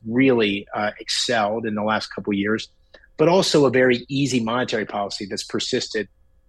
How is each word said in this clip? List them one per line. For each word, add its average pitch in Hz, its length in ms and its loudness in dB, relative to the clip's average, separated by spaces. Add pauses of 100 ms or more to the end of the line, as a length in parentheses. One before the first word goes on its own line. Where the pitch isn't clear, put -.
really, 113 680 2
uh, 107 160 -2 (100)
excelled 113 640 -2
in 110 100 -4
the 104 80 -4
last 107 260 -2
couple 107 260 -6
years, 104 340 -2 (480)
but 156 100 4
also 170 380 4
a 131 60 4
very 127 360 4
easy 135 320 0
monetary 113 460 -2
policy 101 400 -6
that's 101 200 -8
persisted, 113 600 -4 (420)